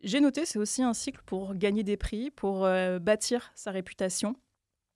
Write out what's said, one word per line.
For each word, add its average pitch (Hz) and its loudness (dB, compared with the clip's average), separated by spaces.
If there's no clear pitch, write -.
J'ai 233 2
noté, 294 4
c'est - -4
aussi 208 0
un 240 2
cycle - -8
pour 190 -6
gagner 202 2
des 202 0
prix, 233 -4
pour, 190 -2
euh, 185 2
bâtir 214 0
sa - -12
réputation, 190 -4